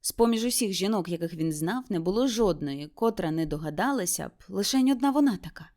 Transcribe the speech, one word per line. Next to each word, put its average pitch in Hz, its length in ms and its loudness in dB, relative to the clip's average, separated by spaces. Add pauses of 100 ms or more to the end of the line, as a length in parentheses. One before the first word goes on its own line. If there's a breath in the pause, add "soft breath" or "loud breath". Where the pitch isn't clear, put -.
З-поміж 233 440 2
усіх 240 280 0
жінок, 185 360 0
яких 170 260 -4
він 160 180 0
знав, 175 360 -2
не 185 120 -2
було 208 280 2
жодної, 147 600 0
котра 220 420 0
не 160 160 0
догадалася 160 840 -2
б, - 40 -14 (160)
лишень 254 420 2
одна 277 200 2
вона 277 260 4
така. - 400 -14